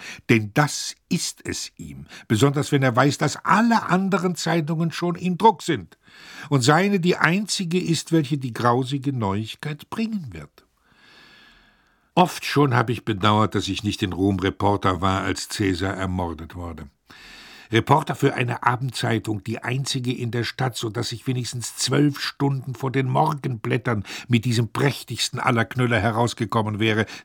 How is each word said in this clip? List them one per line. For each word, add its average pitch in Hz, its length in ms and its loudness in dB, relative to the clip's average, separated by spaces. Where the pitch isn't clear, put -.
denn 110 260 4
das - 400 0
ist - 360 -4
es - 320 -8
ihm, 73 300 -14
besonders 135 420 2
wenn 139 140 4
er 123 100 4
weiß, 135 240 4
dass - 260 -2
alle 220 440 4
anderen 185 480 0
Zeitungen 165 560 -2
schon 175 240 -4
in 180 220 -4
Druck 208 240 4
sind 113 360 -4
und 139 120 4
seine 180 380 4
die 170 160 2
einzige 175 640 0
ist, 165 320 -2
welche 156 260 2
die 127 140 -6
grausige 127 600 0
Neuigkeit 110 800 -4
bringen 220 400 -6
wird. 78 360 -16
Oft - 280 4
schon 139 280 4
habe 120 180 2
ich 101 120 -8
bedauert, 107 500 2
dass 101 140 -2
ich 98 160 -4
nicht 101 180 -4
in 92 120 -2
Rom 95 240 2
Reporter 95 640 0
war, 95 180 0
als 95 300 -4
Caesar 95 420 0
ermordet 90 600 -6
wurde. 82 340 -12
Reporter 139 440 4
für - 180 2
eine 120 300 -4
Abendzeitung, 113 840 -2
die 113 180 -6
einzige 127 540 -4
in 120 140 -6
der 117 140 -2
Stadt, - 340 -4
so 120 100 -6
dass 110 240 -6
ich - 140 -12
wenigstens 123 500 -6
zwölf 143 420 2
Stunden 135 560 -4
vor 135 160 -6
den 131 200 0
Morgenblättern 127 920 0
mit 120 180 2
diesem 117 260 0
prächtigsten - 640 -4
aller 117 280 2
Knüller 120 340 0
herausgekommen 110 800 0
wäre, 110 240 2